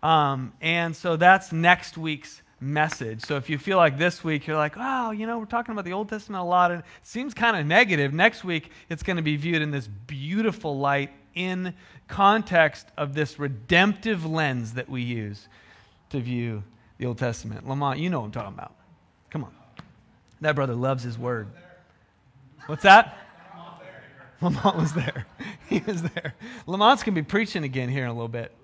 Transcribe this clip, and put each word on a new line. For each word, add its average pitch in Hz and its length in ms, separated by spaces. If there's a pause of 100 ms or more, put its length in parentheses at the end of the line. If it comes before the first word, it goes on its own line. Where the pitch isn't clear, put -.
Um, 143 580
and 165 360
so 170 200
that's 180 360
next 170 440
week's 160 460 (180)
message. 135 640
So 147 140
if 131 120
you 151 100
feel 190 200
like 151 200
this 170 240
week, 156 240
you're 156 100
like, 156 200
"Oh, 247 340
you 214 160
know, 233 120
we're 220 80
talking 233 260
about 208 120
the 175 80
Old 202 160
Testament 202 340
a - 20
lot, 175 260
and 175 100
it - 60 (160)
seems 247 320
kinda 220 300
negative," 160 480
next 185 320
week, 175 260 (180)
it's 165 140
gonna 175 200
be 151 140
viewed 160 260
in 151 80
this 139 160
beautiful 143 920
light 139 320 (240)
in 185 400 (340)
context 196 880
of 143 180
this 151 240
redemptive 170 880
lens 135 480
that 123 140
we 127 140
use 110 460 (600)
to 139 100
view 120 420 (360)
the 123 80
Old 120 120
Testament. 113 500
Lamont, 139 300
you 170 120
know 160 100
what 110 60
I'm 104 60
talking 101 220
about. - 200 (560)
Come 147 140
on. - 80 (880)
That 151 140
brother 135 200
loves 127 280
his 117 160
word. 117 300 (1200)
What's 151 160
that? 202 340 (1200)
Lamont 180 360
was 160 180
there. 127 360
<laughs> - 60 (340)
He 208 160
was 185 160
there. 160 320 (320)
Lamont's 208 380
gonna 214 100
be 160 80
preaching 196 400
again 131 260
here 131 140
in 123 80
a - 20
little 117 140
bit. 117 260 (120)